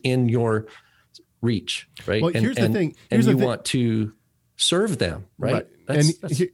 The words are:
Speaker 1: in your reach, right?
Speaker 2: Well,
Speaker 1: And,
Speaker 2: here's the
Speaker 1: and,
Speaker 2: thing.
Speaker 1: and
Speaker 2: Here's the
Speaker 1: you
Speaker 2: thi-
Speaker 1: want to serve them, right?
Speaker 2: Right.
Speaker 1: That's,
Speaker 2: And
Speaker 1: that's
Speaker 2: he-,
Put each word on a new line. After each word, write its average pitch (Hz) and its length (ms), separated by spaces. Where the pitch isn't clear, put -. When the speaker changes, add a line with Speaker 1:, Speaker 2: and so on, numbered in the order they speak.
Speaker 1:
in 127 260
your 113 380
reach, - 460
right? 110 160
Speaker 2:
Well, 170 140
Speaker 1:
And, 117 80
Speaker 2:
here's 247 140
the 120 80
Speaker 1:
and, 110 80
Speaker 2:
thing. 185 160
Speaker 1:
and - 60
Speaker 2:
Here's - 160
the - 60
Speaker 1:
you 135 80
Speaker 2:
thi- 127 60
Speaker 1:
want 117 200
to 113 480
serve 185 420
them, 95 260
right? - 160
Speaker 2:
Right. - 140
Speaker 1:
That's, 147 220
Speaker 2:
And 165 120
Speaker 1:
that's 147 160
Speaker 2:
he-, 180 160